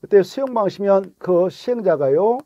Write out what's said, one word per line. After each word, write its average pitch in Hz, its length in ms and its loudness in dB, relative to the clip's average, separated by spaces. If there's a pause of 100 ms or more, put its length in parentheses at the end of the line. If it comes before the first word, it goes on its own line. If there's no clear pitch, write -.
그때 196 220 4
수용 254 320 -6
방식이면 196 640 0
그 180 320 0
시행자가요 185 960 0